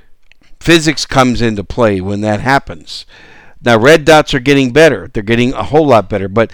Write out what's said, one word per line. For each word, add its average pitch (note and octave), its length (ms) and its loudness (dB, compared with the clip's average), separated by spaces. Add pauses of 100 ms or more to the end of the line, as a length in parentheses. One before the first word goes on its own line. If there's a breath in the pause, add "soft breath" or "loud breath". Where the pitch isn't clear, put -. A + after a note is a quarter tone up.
(680)
physics D#3+ 400 0
comes B2 340 0
into A2 220 -2
play G#2 380 -2
when G2+ 220 -6
that G#2+ 180 -2
happens. B2 640 -6 (560 soft breath)
Now, A#2+ 160 2
red D3 260 4
dots D3+ 300 2
are C3+ 60 -2
getting C3+ 320 0
better. C3 340 2
They're A2 160 -8
getting A#2 320 0
a A2+ 80 -8
whole D3 240 0
lot G#2+ 240 2
better, G2 180 -4
but G#2+ 260 -2